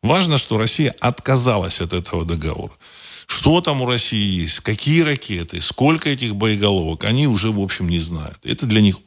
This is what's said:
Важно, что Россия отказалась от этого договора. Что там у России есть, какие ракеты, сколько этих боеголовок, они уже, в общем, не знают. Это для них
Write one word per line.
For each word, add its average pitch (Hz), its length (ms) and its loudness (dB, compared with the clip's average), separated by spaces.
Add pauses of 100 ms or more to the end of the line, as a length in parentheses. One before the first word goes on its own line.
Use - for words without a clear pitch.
Важно, 160 340 2
что 113 200 -2
Россия 110 420 0
отказалась 120 800 0
от 85 120 -4
этого 85 320 -4
договора. 80 480 -4 (540)
Что - 340 4
там 147 200 0
у 123 40 0
России 104 560 0
есть, 80 180 -2
какие 151 420 2
ракеты, 104 600 -4
сколько 156 480 0
этих 127 260 -2
боеголовок, 101 720 0
они 127 220 2
уже, 110 240 2
в 104 80 -2
общем, 95 280 -2
не 85 120 2
знают. 80 440 -6
Это - 220 -4
для 110 160 4
них 98 260 6